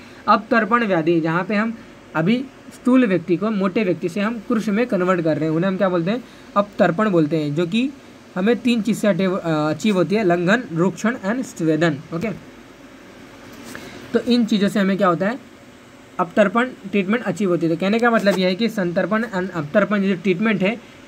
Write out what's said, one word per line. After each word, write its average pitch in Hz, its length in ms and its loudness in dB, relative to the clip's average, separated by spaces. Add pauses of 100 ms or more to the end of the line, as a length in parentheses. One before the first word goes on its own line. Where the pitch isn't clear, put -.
(280)
अपतर्पण 220 560 2
व्याधि, 170 360 2
जहाँ 165 240 0
पे 202 120 -4
हम 220 220 -2 (380)
अभी 214 300 2 (280)
स्थूल 254 320 4
व्यक्ति 180 320 0
को 202 140 -2
मोटे 202 320 0
व्यक्ति 180 260 -2
से 202 120 -4
हम 226 180 -2
कृश 220 300 -2
में 220 180 0
convert 180 340 0
कर 156 160 0
रहे 156 120 -2
हैं, 156 60 0
उन्हें 185 160 0
हम 190 60 -2
क्या 190 120 2
बोलते 180 220 0
हैं, 240 120 -4 (340)
अपतर्पण 202 520 2
बोलते 165 280 2
हैं, 147 180 -4
जो 175 100 0
कि 226 240 -2 (460)
हमें 208 200 0
तीन 240 260 0
चीज़ 196 160 -2
से 220 100 -2
अटे-, 190 260 2
अ, 170 160 -4
achieve 156 460 0
होती 180 200 2
है, 214 80 0
लंघन, 180 400 2 (100)
रूक्षण 185 420 0 (100)
and 233 180 -2
स्वेदन, 156 540 0 (160)
ओके। 170 160 -4 (1800)
तो 233 60 2
इन 240 260 2
चीज़ों 202 240 2
से 208 100 -2
हमें 196 180 2
क्या 196 100 2
होता 175 200 2
है, 254 120 -4 (800)
अपतर्पण 202 460 0
treatment 208 580 -2
achieve 190 260 -2
होती 170 160 2
है। 165 100 2
तो 165 40 -2
कहने 196 200 0
का 240 120 2
मतलब 196 280 2
यह 185 80 2
है 185 80 0
कि 214 140 0
संतर्पण 185 540 -2
and 185 280 -4
अपतर्पण 196 500 0
जो 196 140 0
ट्रीटमेंट 190 460 0
है, 220 460 -4